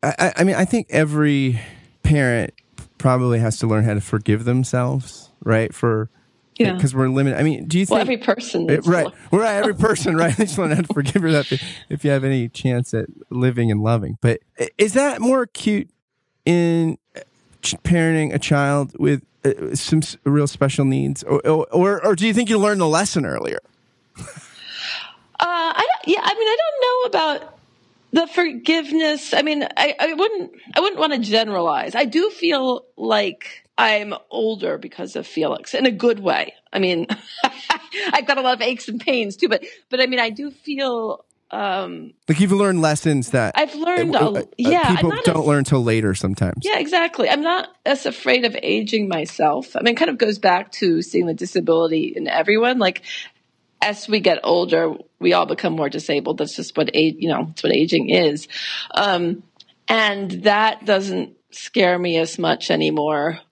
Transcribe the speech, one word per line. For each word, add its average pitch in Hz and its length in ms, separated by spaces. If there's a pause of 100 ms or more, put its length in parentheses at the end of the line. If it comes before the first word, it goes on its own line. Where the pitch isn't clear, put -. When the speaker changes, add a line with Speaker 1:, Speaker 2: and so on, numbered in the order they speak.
Speaker 1:
I, 139 160
I, - 180
I 165 60
mean, 190 120
I 170 100
think 233 240
every 147 680 (440)
parent 127 500 (440)
probably 127 420
has 113 200
to 117 80
learn 107 180
how 107 100
to 101 60
forgive 107 440
themselves, 127 840 (140)
right? 113 300
For, 110 360 (480)
Speaker 2:
Yeah. 190 200
Speaker 1:
'cause 139 160
we're 131 160
limited. 135 300
I 139 40
mean, 151 240
do 170 120
you 196 100
Speaker 2:
Well, 214 100
Speaker 1:
think 226 100
Speaker 2:
every 247 80
person - 520
Speaker 1:
it, 160 40
Speaker 2:
needs 147 120
to 170 60
Speaker 1:
right. 170 140 (260)
Speaker 2:
learn. 190 100
Speaker 1:
Right. 220 140
Every 208 200
person, 196 420
right? 165 180
<laughs> - 20
They 220 80
just 180 140
learn 160 120
how 151 100
to 156 120
forgive 143 300
yourself 156 300
if, 131 100 (260)
if 151 160
you 143 60
have 135 140
any 131 240
chance 123 440
at 110 120 (260)
living 120 400
and 107 100
loving. 113 400
But 117 200 (180)
i-, 120 180
is 202 160
that 269 280
more 254 220
acute - 460 (560)
in 170 520 (640)
ch-, - 220
parenting 165 500
a - 60
child 143 600
with, - 220 (240)
uh, - 300
some 156 240
s-, - 260
real 143 220
special 139 360
needs? 135 400
Or, 143 240
or, 156 240
or, 185 340
or 208 100
do 190 120
you 220 60
think 220 160
you 220 100
learned 202 220
the 165 60
lesson 160 380
earlier? - 340 (1800)
Speaker 2:
Uh, 349 40
I 349 420 (160)
don't, 320 100
yeah, 403 80
I - 120
mean, 440 140
I 453 120
don't 605 220 (320)
know 359 60
about 311 360 (560)
the 330 160
forgiveness. 302 1040
I - 80
mean, 294 220 (140)
I, 185 200
I 320 160
wouldn't, 403 380 (240)
I 294 60
wouldn't 381 180
wanna 294 200
generalize. 202 760
I 262 100
do 320 240
feel 277 560 (120)
like 208 680 (140)
I'm 214 360 (160)
older 220 480
because - 380
of - 100
Felix - 480
in 269 120
a 254 60
good 220 280
way. - 340 (200)
I 196 60
mean, 180 280 (520)
<laughs> 359 520
I've 285 160
got 269 100
a 269 40
lot 254 140
of 220 60
aches 240 280
and 220 100
pains 226 380
too, 349 100
but, - 160 (260)
but 254 120
I 262 60
mean, 254 120
I 226 100
do 269 220
feel, 262 720 (280)
um, 185 600 (140)
Speaker 1:
Like, 160 140
you've 196 100
learned 196 300
lessons 151 480
that 117 280
Speaker 2:
I've 302 180
learned 339 420
Speaker 1:
uh, - 20
Speaker 2:
a, - 200
Speaker 1:
uh, - 40 (140)
Speaker 2:
yeah, 302 260
I'm - 140
Speaker 1:
people 170 140
Speaker 2:
not - 120
Speaker 1:
don't 165 160
Speaker 2:
as 151 60
Speaker 1:
learn 147 180
till 135 220
later 110 300
sometimes. 95 480
Speaker 2:
Yeah, 415 160
exactly. 339 500
I'm 285 120
not 339 280 (160)
as 269 200
afraid 254 380
of 226 180
aging 214 460
myself. 156 720
I - 20
mean, 233 140
it 233 40
kind 330 140
of 247 60
goes 214 200
back 190 360
to 170 280
seeing 175 260
the 160 60
disability 165 800
in 151 140
everyone. 214 520
Like, 185 240 (800)
as 208 280
we 214 100
get 175 240
older, 165 500 (260)
we 175 120
all 180 140
become 175 280
more 160 140
disabled. 151 500
That's 147 160
just - 220
what 156 180
age, 156 240
you 165 120
know, 156 220
it's - 120
what 147 80
aging 151 380
is. 156 400 (440)
Um, 180 480 (460)
and 202 420 (140)
that 214 420
doesn't 196 520 (140)
scare 180 460
me 175 200
as 160 200
much 165 340
anymore. 156 680 (120)